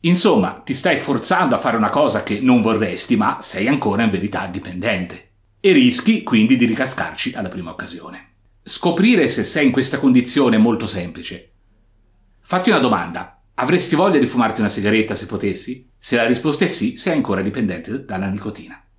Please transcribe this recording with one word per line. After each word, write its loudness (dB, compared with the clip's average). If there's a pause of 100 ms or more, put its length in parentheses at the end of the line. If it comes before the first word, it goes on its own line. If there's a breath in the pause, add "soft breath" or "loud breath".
Insomma, 2
ti -4
stai 0
forzando 0
a 0
fare 0
una 2
cosa 0
che -4
non 6
vorresti, 0
ma 0
sei -4
ancora 0
in 2
verità -4
dipendente. -6 (260)
E 4
rischi 4
quindi 4
di 4
ricascarci -4
alla -6
prima -10
occasione. -16 (340)
Scoprire 2
se -2
sei 0
in 6
questa 0
condizione 4
è 4
molto 2
semplice. -10 (880)
Fatti -2
una 2
domanda. -4 (140)
Avresti 0
voglia 4
di 4
fumarti 0
una 0
sigaretta 0
se -10
potessi? -8
Se -4
la 2
risposta 0
è 0
sì, -4
sei -2
ancora -2
dipendente -4
dalla -6
nicotina. -10 (160)